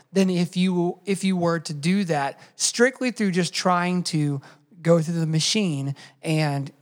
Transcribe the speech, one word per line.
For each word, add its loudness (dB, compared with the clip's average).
than 4
if 0
you, 0
if -2
you 0
were 0
to -10
do 0
that -4
strictly 2
through 0
just 0
trying 0
to -2
go 6
through -2
the 0
machine 0
and, -2